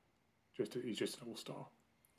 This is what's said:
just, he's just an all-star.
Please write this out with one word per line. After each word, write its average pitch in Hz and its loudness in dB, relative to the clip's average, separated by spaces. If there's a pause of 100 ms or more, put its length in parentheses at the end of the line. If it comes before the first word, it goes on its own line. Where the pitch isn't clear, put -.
(560)
just, 107 4
he's 120 0
just 101 2
an 117 -8
all-star. - -6 (520)